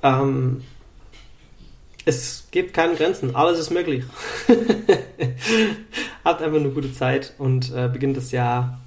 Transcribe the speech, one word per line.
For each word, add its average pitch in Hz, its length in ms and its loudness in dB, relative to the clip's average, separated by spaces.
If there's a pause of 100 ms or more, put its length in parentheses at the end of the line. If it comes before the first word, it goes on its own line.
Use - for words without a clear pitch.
Ähm, 135 600 2 (1400)
es - 480 -4
gibt 180 220 -2
keine 165 220 2
Grenzen. 151 400 0
Alles 165 220 4
ist 160 120 -4
möglich. 165 340 0 (440)
<laughs> 233 360 4 (1400)
Habt 160 160 2
einfach 156 180 2
eine 143 100 2
gute 135 240 -4
Zeit 135 440 -2
und, 131 360 0
äh, 123 140 -2
beginnt 135 300 -2
das 127 140 -8
Jahr 123 560 0